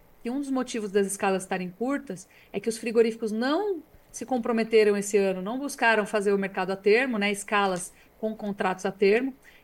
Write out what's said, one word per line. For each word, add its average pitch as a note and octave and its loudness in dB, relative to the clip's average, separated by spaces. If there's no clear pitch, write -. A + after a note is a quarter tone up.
que A#3 -6
um C4 -4
dos C#4 -6
motivos B3 -4
das G3+ 2
escalas F#3+ -2
estarem F#3 -4
curtas B3 -6
é G3+ -4
que A3+ -2
os A3+ -4
frigoríficos A3+ 0
não D4+ -2
se - -12
comprometeram A3+ 2
esse G3+ 0
ano, F#3+ 2
não A3+ -6
buscaram A3 2
fazer G3+ 0
o G3+ 2
mercado G3 -4
a F#3+ -2
termo, A3+ 2
né, G3+ 0
escalas G3+ -2
com A3 -4
contratos G3 -4
a F#3+ 0
termo, A3+ 4